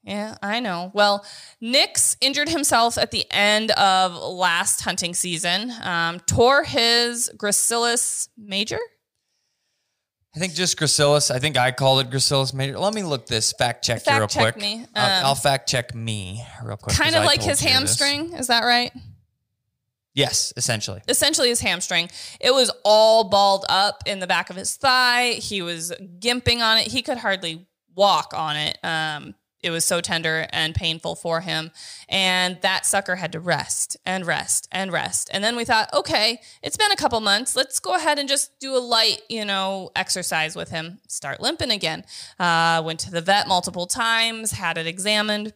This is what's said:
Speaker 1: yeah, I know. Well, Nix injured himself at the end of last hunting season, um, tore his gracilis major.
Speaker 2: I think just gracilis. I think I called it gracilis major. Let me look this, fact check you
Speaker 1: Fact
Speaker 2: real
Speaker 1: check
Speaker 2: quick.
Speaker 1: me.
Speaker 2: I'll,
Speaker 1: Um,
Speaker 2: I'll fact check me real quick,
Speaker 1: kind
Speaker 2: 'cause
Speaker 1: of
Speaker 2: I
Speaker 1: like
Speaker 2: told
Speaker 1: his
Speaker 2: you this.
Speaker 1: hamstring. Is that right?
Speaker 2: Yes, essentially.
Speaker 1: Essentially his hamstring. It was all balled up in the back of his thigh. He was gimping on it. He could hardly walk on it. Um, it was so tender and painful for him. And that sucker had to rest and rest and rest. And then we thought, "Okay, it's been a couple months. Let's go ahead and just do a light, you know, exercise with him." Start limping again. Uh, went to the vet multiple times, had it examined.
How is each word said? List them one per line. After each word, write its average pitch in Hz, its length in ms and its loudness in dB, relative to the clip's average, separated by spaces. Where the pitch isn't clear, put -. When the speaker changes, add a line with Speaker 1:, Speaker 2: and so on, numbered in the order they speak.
Speaker 1:
yeah, 208 360 -8
I 208 200 -2
know. 185 340 -4
Well, 202 320 4
Nix 247 600 0
injured 277 280 0
himself 269 480 2
at - 140 0
the 220 220 -4
end 214 400 4
of 185 420 4
last 180 680 -2
hunting 175 320 -4
season, 180 580 -2
um, 170 380 -2
tore 269 420 4
his 240 720 0
gracilis 233 920 0
major. 208 400 -4
Speaker 2:
I 151 40 -8
think 180 140 -4
just 170 220 0
gracilis. 147 560 4
I 131 60 0
think 139 180 0
I 127 140 4
called 135 340 4
it 123 60 -10
gracilis 135 420 0
major. 135 240 -4
Let 190 160 0
me 214 120 -4
look 143 240 -4
this, 110 240 0
fact 120 320 -2
check 113 160 0
you - 60 -16
Speaker 1:
Fact 277 120 4
Speaker 2:
real 107 80 2
Speaker 1:
check - 280 2
Speaker 2:
quick. - 20 -12
Speaker 1:
me. 214 280 -8
Speaker 2:
I'll, 202 240 2
Speaker 1:
Um, 175 60 2
Speaker 2:
I'll 139 100 4
fact 139 320 0
check 123 260 -2
me 110 500 -8
real 113 160 -8
quick, - 200 -2
Speaker 1:
kind 311 180 4
Speaker 2:
'cause 330 60 6
Speaker 1:
of - 20 4
Speaker 2:
I - 40 4
Speaker 1:
like 285 120 4
Speaker 2:
told - 120 -2
Speaker 1:
his 277 120 0
Speaker 2:
you 302 60 0
this. 262 80 4
Speaker 1:
hamstring. 285 560 0
Is 262 160 -6
that 233 160 2
right? 240 260 2
Speaker 2:
Yes, - 440 0
essentially. 107 500 -4
Speaker 1:
Essentially 285 440 2
his 233 100 0
hamstring. 180 500 -2
It 254 120 2
was 262 160 6
all 220 400 8
balled 196 440 4
up 190 380 0
in 202 120 -4
the 180 80 -8
back 180 240 -2
of 180 60 -10
his - 180 -6
thigh. 247 600 2
He 196 280 -6
was 170 300 -6
gimping 233 440 0
on 220 160 4
it. 220 100 0
He 240 140 -4
could 262 160 -4
hardly 190 500 -4
walk 185 400 4
on 156 220 -2
it. 151 280 -2
Um, 156 520 -4
it 175 60 -2
was 165 140 -2
so 175 160 0
tender 160 500 -2
and 160 240 -4
painful 165 420 -4
for 165 240 -4
him. 160 300 -6
And 185 540 0
that 190 240 0
sucker 196 300 0
had 180 160 -6
to 165 80 -8
rest - 560 -4
and 185 200 -4
rest - 440 -2
and 190 220 -4
rest. 160 400 -4
And 196 100 -2
then 233 140 -2
we 233 80 -4
thought, 226 280 0
"Okay, 247 480 0
it's - 140 -8
been 415 160 2
a 392 40 2
couple 240 240 0
months. 214 360 0
Let's - 240 -2
go 370 160 -2
ahead 311 220 2
and 277 100 -4
just 277 320 -2
do 269 160 -4
a - 20 4
light, 226 500 2
you 226 160 -6
know, 190 520 -4
exercise 165 580 -2
with 170 160 -8
him." 165 380 -10
Start - 320 -10
limping 294 300 -2
again. 175 340 -4
Uh, 165 460 4
went 160 160 -6
to - 100 -8
the 170 120 -2
vet 196 260 2
multiple 180 380 -2
times, 226 680 -2
had 165 260 -4
it 165 80 -4
examined. 208 680 -2